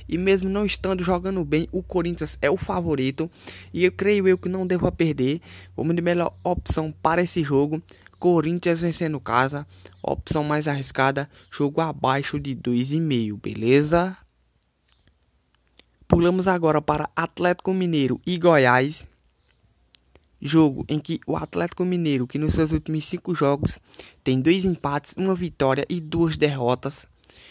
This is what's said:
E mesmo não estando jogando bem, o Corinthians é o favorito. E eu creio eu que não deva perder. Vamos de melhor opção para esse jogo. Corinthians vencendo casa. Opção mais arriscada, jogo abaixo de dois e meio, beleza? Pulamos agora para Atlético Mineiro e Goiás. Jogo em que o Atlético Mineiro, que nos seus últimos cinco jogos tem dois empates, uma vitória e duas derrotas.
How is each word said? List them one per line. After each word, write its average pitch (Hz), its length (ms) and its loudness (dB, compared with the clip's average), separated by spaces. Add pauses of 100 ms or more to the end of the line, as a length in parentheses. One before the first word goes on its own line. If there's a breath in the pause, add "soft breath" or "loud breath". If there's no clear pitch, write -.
E - 120 -4
mesmo 190 320 2
não 208 160 0
estando 190 360 -2
jogando 180 440 -2
bem, 151 260 0
o 185 100 -4
Corinthians 170 600 -2
é 143 100 2
o 202 60 2
favorito. 160 720 -2 (420 loud breath)
E 175 120 2
eu 185 80 2
creio 196 340 0
eu 185 100 4
que 185 120 -8
não 185 180 -4
deva 180 240 0
perder. 147 480 0 (380 loud breath)
Vamos 165 180 -2
de 170 60 0
melhor 175 420 0
opção 165 580 0
para 170 200 2
esse 175 200 2
jogo. 147 400 0 (380 loud breath)
Corinthians 170 640 0
vencendo 160 380 -2
casa. 131 460 0 (420 loud breath)
Opção - 360 0
mais 151 240 0
arriscada, 139 600 0 (240 soft breath)
jogo 147 300 -2
abaixo 143 580 -2
de 143 140 -8
dois 123 380 -2
e 156 80 0
meio, 117 380 -2
beleza? 147 800 2 (1900)
Pulamos 180 400 2
agora 165 320 2
para 151 360 -2
Atlético 175 580 -2
Mineiro 160 500 0
e 180 140 -4
Goiás. 143 680 4 (1300)
Jogo 147 480 2
em 151 120 -4
que 147 260 -6
o 151 100 -2
Atlético 170 480 -4
Mineiro, 160 440 0
que 139 100 -8
nos 151 160 0
seus 160 180 2
últimos 156 340 -2
cinco 180 280 -2
jogos 143 460 0 (440 loud breath)
tem 131 160 2
dois 175 240 2
empates, 147 540 0
uma 190 160 0
vitória 147 560 0
e 175 100 -2
duas 160 380 -2
derrotas. 135 680 0 (440 loud breath)